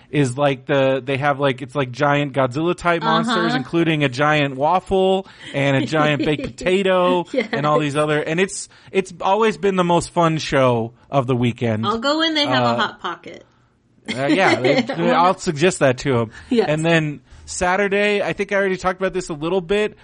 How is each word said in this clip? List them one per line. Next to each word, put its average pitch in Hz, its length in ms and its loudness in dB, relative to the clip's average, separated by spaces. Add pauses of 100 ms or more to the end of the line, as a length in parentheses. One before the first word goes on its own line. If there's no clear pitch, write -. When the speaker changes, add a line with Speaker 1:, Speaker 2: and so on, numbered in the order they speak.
(100)
Speaker 1:
is 135 260 0
like 139 300 0
the, 135 360 2
they 135 140 -4
have, 139 240 0
like, 135 220 0
it's 127 120 -12
like 135 180 -2
giant 143 420 0
Godzilla 139 420 0
type 170 260 -2
monsters, - 340 0 (160)
Speaker 2:
Uh-huh. 254 40 0
Speaker 1:
including 156 480 0
a 135 60 2
giant 143 460 0
waffle 190 720 0 (280)
and 139 240 2
a - 80 0
giant 151 400 2
baked 147 160 0
Speaker 2:
<laughs> 123 160 -6
Speaker 1:
potato 180 720 2
Speaker 2:
Yes. 254 200 -2
Speaker 1:
and 143 120 -2
all 151 140 2
these 147 180 -2
other, 151 240 0
and 160 180 -2
it's, 190 300 -2 (240)
it's 190 300 -2
always 208 340 2
been 190 200 0
the 180 80 2
most 175 260 2
fun 165 260 2
show 127 560 0 (180)
of 135 160 0
the 131 80 0
weekend. 117 520 0
Speaker 2:
I'll 220 120 0
go 285 200 0
when 320 160 0
they 294 120 0
have 262 180 0
Speaker 1:
Uh, 240 100 2
Speaker 2:
a - 20 -2
Hot - 240 -4
Pocket. - 460 -12 (680)
Speaker 1:
uh, 135 120 -2
yeah, 180 340 2
they, 233 260 2
Speaker 2:
<laughs> - 40 -6 (200)
Speaker 1:
I'll 185 280 2
suggest 175 400 0
that 131 200 4
to 131 200 0
'em. 113 120 -2 (200)
Speaker 2:
Yes. 220 180 2
Speaker 1:
And 156 160 0
then 156 360 0 (260)
Saturday, 202 760 0
I 160 120 -4
think 202 180 -6
I 202 40 0
already 190 200 0
talked 180 240 -2
about 190 140 -2
this 180 160 -6
a 170 40 -8
little 165 260 -2
bit. 208 440 -2